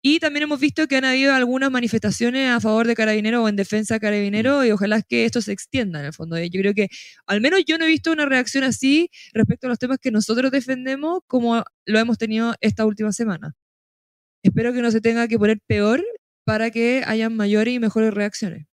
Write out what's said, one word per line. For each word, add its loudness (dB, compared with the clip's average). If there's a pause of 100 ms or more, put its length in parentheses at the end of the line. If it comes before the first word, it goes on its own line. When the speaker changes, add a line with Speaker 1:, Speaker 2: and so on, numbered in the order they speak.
Speaker 1:
Y 4
también -2
hemos -2
visto 0
que 0
han 0
habido 2
algunas 2
manifestaciones 0
a 2
favor 2
de 2
Carabineros 0
o 2
en -2
defensa -2
de -4
Carabineros, 0
Speaker 2:
Mm. 4
Speaker 1:
y 4
ojalá 0
es 0
que 0
esto 0
se -6
extienda -6
en -8
el -10
fondo. -8
Yo -4
creo 2
que 2 (400)
al 0
menos 4
yo 0
no 0
he 4
visto 2
una 2
reacción 0
así 2 (240)
respecto 0
a -2
los -2
temas -2
que -4
nosotros 0
defendemos -4
como 0 (220)
lo 2
hemos 0
tenido -2
esta 0
última -2
semana. -6 (880)
Espero 4
que 0
no 2
se 2
tenga 0
que 0
poner 2
peor 2 (420)
para 0
que 0
haya -2
mayores 0
y -4
mejores 2
reacciones. -6 (100)